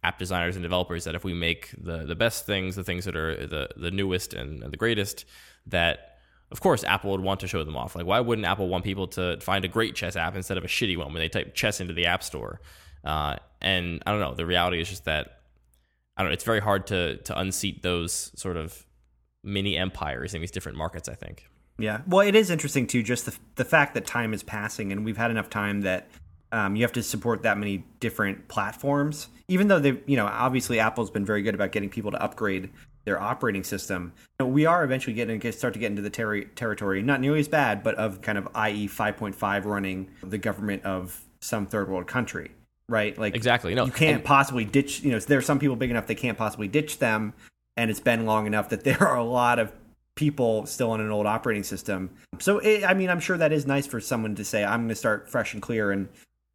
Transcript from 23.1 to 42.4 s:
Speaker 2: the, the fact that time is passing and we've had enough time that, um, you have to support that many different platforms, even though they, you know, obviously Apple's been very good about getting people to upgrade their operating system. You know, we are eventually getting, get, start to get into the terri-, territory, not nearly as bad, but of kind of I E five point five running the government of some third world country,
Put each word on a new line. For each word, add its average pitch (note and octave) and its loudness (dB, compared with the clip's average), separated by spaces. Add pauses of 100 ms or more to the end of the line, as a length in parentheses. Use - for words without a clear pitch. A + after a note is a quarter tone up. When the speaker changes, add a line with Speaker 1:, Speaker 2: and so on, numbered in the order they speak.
Speaker 2:
the, - -8 (200)
the B2+ 0
fact C#3+ 4
that A2+ -2
time A2+ -2
is G2+ -8
passing G#2 -6
and G2+ -2
we've G#2+ -2
had A#2 0
enough A2 0
time G2+ 0
that, F#2 0 (440)
um, G2+ 0
you A2+ 4
have A#2 2
to A#2 -2
support A2+ -2
that G#2 4
many G2+ -2 (160)
different G#2+ -2
platforms, C#3+ -2 (200)
even F#3 4
though F#3+ 8
they, C#3 4
you C#3 4
know, G#2+ 2
obviously A#2+ 2
Apple's A2 2
been G2+ -2
very G#2 2
good G2+ 0
about F#2+ 0
getting G2+ -2
people G#2 -6
to - -4
upgrade F#2+ -2 (360)
their F#2+ 0
operating G2+ -2
system. F2+ -6 (260)
You C3+ 2
know, B2+ 0
we D3 6
are E3+ 6
eventually B2+ -2
getting, A2+ -2
get, A2+ -2
start A#2+ -2
to G#2 -8
get A#2 -2
into G#2 -2
the G2+ -4
terri-, G#2+ -2
territory, G2+ -2
not C3+ 2
nearly C#3+ 2
as D3 0
bad, A#2+ 2
but A2 2
of G#2+ -2
kind G#2+ -2
of G2 -4
I G#2+ 2
E G#2 -2
five G#2 -2
point G2+ -6
five G2+ 0
running F#2+ -2 (120)
the F#2+ -6
government G2 -4
of F#2+ -4 (220)
some G#2 -4
third G2 -2
world F2+ -4
country, - -4 (380)